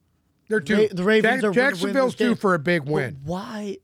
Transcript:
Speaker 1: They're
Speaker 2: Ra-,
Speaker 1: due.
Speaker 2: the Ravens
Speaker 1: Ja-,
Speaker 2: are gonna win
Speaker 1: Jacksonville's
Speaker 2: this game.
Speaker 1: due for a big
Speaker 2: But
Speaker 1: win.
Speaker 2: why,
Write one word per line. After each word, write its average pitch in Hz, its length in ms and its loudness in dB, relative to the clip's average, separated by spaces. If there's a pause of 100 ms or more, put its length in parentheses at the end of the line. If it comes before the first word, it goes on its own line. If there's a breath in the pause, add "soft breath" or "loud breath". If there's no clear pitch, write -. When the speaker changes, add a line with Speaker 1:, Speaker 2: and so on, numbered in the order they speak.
(480)
Speaker 1:
They're 220 100 0
Speaker 2:
Ra-, - 60 -8
Speaker 1:
due. 214 240 4
Speaker 2:
the 180 160 -4
Ravens 220 380 2
Speaker 1:
Ja-, 214 60 2
Speaker 2:
are 190 40 0
gonna 240 100 4
win 277 100 2
Speaker 1:
Jacksonville's 269 420 0
Speaker 2:
this - 40 -16
game. 240 120 2
Speaker 1:
due 214 40 2
for 185 200 0
a 170 40 2
big 160 280 0
Speaker 2:
But 147 60 -4
Speaker 1:
win. 139 320 -4
Speaker 2:
why, 202 600 -8